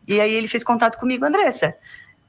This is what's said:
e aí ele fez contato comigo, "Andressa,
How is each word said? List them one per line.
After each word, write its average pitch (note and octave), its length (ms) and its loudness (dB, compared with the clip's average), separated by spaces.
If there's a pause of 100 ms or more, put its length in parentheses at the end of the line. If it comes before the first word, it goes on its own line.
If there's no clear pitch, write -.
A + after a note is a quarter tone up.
e G#3 140 2
aí G#3+ 120 2
ele A3 140 -2
fez A3+ 160 -4
contato A3+ 340 0
comigo, B3+ 280 -2
"Andressa, D4 500 0 (540)